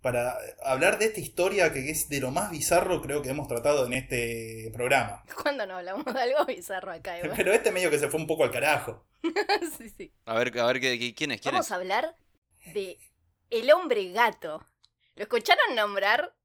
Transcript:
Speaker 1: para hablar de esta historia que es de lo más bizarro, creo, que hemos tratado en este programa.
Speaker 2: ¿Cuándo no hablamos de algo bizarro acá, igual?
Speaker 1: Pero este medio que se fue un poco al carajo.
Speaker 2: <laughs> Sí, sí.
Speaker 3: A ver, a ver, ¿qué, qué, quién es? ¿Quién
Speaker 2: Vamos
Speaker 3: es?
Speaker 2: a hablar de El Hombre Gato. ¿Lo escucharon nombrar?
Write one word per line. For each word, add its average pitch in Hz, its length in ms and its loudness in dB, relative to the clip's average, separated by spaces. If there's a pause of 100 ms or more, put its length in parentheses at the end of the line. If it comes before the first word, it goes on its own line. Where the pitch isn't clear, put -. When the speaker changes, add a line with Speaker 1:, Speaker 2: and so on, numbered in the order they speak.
Speaker 1:
para 123 360 -2 (260)
hablar 147 360 4
de 220 60 4
esta 214 140 0
historia 180 540 2
que 139 160 -4
es - 200 -4
de 143 100 -2
lo 127 120 -2
más 180 200 -2
bizarro, 175 500 2
creo, 143 200 2
que 127 80 -6
hemos 147 180 -4
tratado 131 380 2
en 120 80 -4
este 117 800 -4
programa. 120 500 0 (180)
Speaker 2:
¿Cuándo 277 260 -2
no 185 100 -10
hablamos 190 280 -8
de 254 140 -4
algo 262 260 2
bizarro 185 460 -8
acá, 170 280 -10
igual? 160 160 -6
Speaker 1:
Pero - 180 4
este 233 180 4
medio 180 200 0
que 147 80 4
se 143 100 2
fue 156 100 -2
un 156 80 -6
poco 156 160 2
al 123 80 2
carajo. - 540 0 (180)
Speaker 2:
<laughs> 330 120 -4 (420)
Sí, 226 120 -18
sí. - 220 -18 (140)
Speaker 3:
A 113 100 -2
ver, 120 240 2
a 117 80 4
ver, 127 120 2
¿qué, 127 200 2
qué, 120 160 -4
quién 147 160 -4
es? 107 100 -6
¿Quién - 120 -2
Speaker 2:
Vamos - 140 2
Speaker 3:
es? - 40 -6
Speaker 2:
a 202 40 -4
hablar 220 400 -2 (580)
de 190 240 -6 (520)
El 233 220 2
Hombre 254 400 4
Gato. 180 520 0 (520)
¿Lo - 80 -8
escucharon 349 520 2
nombrar? 208 580 0 (120)